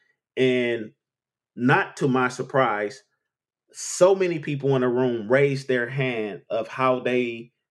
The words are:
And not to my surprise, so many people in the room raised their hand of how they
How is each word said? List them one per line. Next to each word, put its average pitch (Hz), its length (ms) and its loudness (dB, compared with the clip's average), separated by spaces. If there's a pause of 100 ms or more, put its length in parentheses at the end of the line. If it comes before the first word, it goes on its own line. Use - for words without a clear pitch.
(380)
And 120 540 0 (640)
not 147 400 0
to 151 100 -2
my 127 220 2
surprise, 107 760 -2 (720)
so - 420 2
many 175 240 -2
people 139 360 0
in 127 60 2
the 127 60 2
room 120 420 0
raised 135 380 2
their 123 220 0
hand 120 600 -4
of 90 200 -4
how 127 320 0
they 123 480 -2 (220)